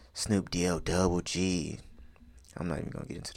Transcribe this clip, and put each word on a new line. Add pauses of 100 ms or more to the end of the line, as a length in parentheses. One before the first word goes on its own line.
(140)
Snoop
D-O
double
G. (760)
I'm
not
even
gonna
get
into